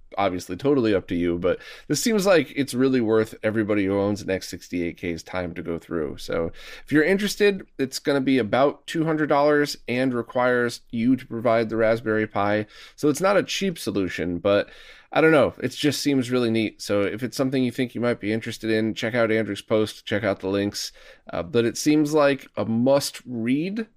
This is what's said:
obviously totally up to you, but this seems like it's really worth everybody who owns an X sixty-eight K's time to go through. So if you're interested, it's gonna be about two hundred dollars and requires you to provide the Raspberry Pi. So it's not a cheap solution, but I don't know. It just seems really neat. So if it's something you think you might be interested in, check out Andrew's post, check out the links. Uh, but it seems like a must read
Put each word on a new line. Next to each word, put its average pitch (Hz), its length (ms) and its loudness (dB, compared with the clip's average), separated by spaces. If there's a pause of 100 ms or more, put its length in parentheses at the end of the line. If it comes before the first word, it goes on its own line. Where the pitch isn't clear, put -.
(180)
obviously 90 400 -2
totally 127 380 2
up 90 140 -2
to 90 60 -2
you, 87 220 0
but 87 220 0 (280)
this 151 140 -2
seems 214 240 2
like 175 300 4
it's 135 180 -2
really 131 260 2
worth 110 440 2
everybody 104 420 0
who 98 140 2
owns 101 240 -2
an - 80 -4
X 92 180 -4
sixty-eight 87 480 -6
K's 85 240 -6
time 90 320 -8
to 87 80 -10
go 82 160 -6
through. 78 400 -6
So 82 340 -4 (320)
if - 80 -20
you're 151 120 4
interested, 196 640 0 (100)
it's 131 220 -4
gonna 139 220 0
be 135 180 2
about 120 480 0
two 160 180 -2
hundred 156 240 0
dollars 147 480 2 (100)
and 127 280 0
requires 123 760 0
you 120 260 2
to 123 120 -6
provide 117 420 0
the 113 80 -4
Raspberry 110 480 2
Pi. 104 400 0 (300)
So - 120 0
it's 147 140 2
not 190 160 4
a 160 60 4
cheap 185 340 -4
solution, 90 640 -4
but 101 300 2 (420)
I 147 100 2
don't 160 100 6
know. 123 220 4 (100)
It 127 60 -4
just 139 320 -2
seems 135 280 0
really 123 220 2
neat. 113 300 -2
So 101 220 0
if 98 200 -4
it's 117 140 -6
something 131 260 0
you 120 80 0
think 123 240 -4
you 107 60 -6
might 120 180 0
be 104 140 -2
interested 113 360 -6
in, 110 260 0
check 113 200 -4
out 113 160 2
Andrew's 104 300 -2
post, - 440 -2
check 101 200 -2
out 98 160 0
the 95 80 -2
links. 101 420 -2 (400)
Uh, 90 100 -4
but 87 220 0
it 117 140 -2
seems 151 360 2
like 143 440 2
a 104 80 -2
must 127 600 0
read 143 720 -4